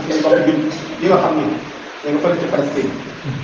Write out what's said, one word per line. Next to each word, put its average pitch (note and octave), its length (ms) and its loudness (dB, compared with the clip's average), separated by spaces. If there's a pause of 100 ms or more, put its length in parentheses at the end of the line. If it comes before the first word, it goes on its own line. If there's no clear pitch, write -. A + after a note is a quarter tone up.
suñu - 160 0
mbokk - 240 4
jullit D4+ 280 2 (280)
yi E3+ 80 2
nga F3 80 6
xam D#3 180 2
ne D3+ 80 2
ñu - 640 -6
ngi D3 120 2
fële F3 180 2
ci C3 80 -2
Palestine. C#3+ 440 0 (520)